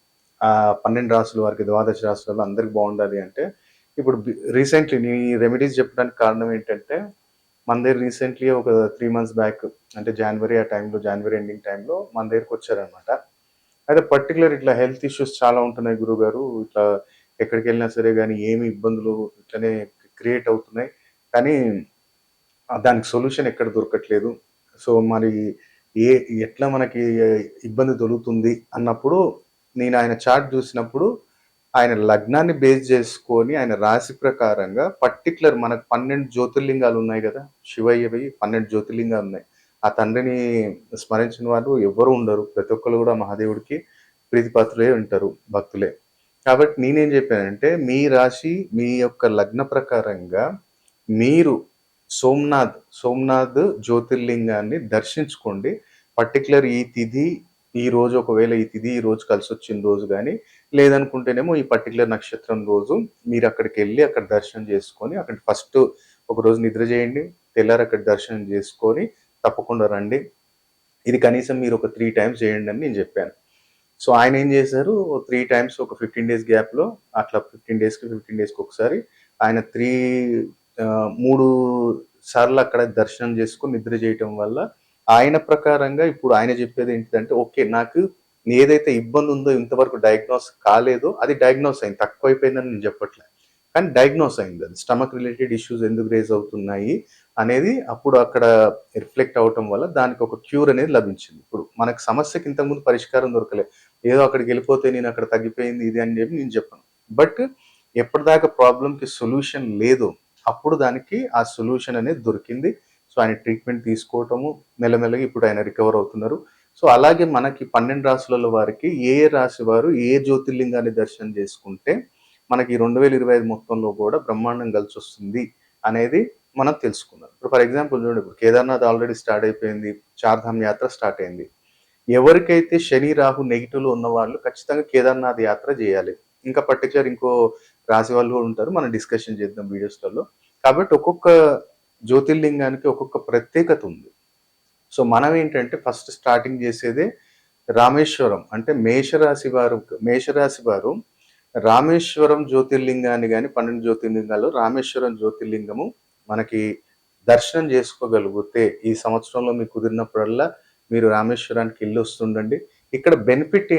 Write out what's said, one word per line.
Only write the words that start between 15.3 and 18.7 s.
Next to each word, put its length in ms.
చాలా 260
ఉంటున్నాయి 340
గురువు 220
గారు, 180
ఇట్లా 180
ఎక్కడికి 260
వెళ్ళినా 260
సరే 240
కానీ 160
ఏమి 220